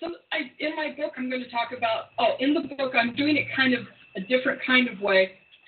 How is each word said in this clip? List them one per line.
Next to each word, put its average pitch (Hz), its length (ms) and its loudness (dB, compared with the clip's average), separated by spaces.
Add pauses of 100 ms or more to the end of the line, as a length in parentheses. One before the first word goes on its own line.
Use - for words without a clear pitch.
so 339 140 -8 (180)
I, 311 260 -4
in 311 180 -4
my 311 200 -4
book, 294 200 -4
I'm 254 140 -6
gonna 254 200 -6
talk 233 260 -4
about, 226 420 -2
oh, 233 200 4
in 277 160 2
the 330 60 0
book, 269 340 -4
I'm 240 200 2
doing 285 220 2
it 269 180 0
kind 262 200 4
of 233 120 -2 (300)
a 196 40 -6
different 254 460 0
kind 247 220 4
of 196 120 -12
way. 190 380 4 (300)